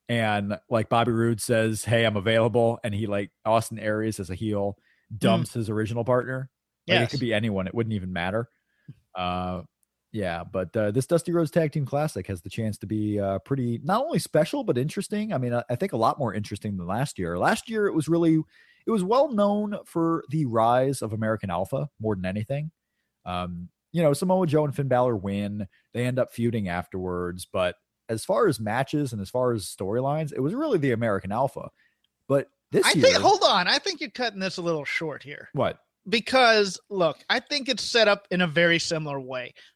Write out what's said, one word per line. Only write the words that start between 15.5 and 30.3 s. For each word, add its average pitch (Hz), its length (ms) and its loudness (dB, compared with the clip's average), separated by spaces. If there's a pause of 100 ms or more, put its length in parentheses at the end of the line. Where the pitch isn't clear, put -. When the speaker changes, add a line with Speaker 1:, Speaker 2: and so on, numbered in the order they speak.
Speaker 1:
I, 120 160 0
I 123 40 0
think 196 180 -2
a 139 40 -2
lot 117 220 2
more 113 160 -2
interesting 104 420 -6
than 87 80 -6
last 110 320 -4
year. 87 220 -2
Last 175 280 0
year, 214 200 -2
it - 80 -2
was 156 120 0
really, 165 320 4 (460)
it 208 60 0
was 220 120 2
well 262 280 2
known 208 540 0
for 165 440 0
the 156 160 0
rise 123 560 2
of 110 120 -4
American 110 360 -2
Alpha 98 400 -4 (100)
more 110 160 0
than 92 100 -6
anything. 110 440 -4 (560)
Um, 90 440 -6 (220)
you 170 120 0
know, 143 100 6
Samoa 185 320 2
Joe 151 200 2
and 139 100 -4
Finn 143 120 -2
Balor 127 300 4
win. 101 500 -4 (260)
They 123 120 -2
end 127 140 0
up 117 120 0
feuding 117 380 -2
afterwards. 90 840 -6
But 90 240 0 (320)
as 113 160 -4
far 226 240 2
as 135 120 0
matches 123 540 -2
and 107 60 -6
as 95 120 -8
far 127 220 0
as 104 120 -4
storylines, 131 680 -4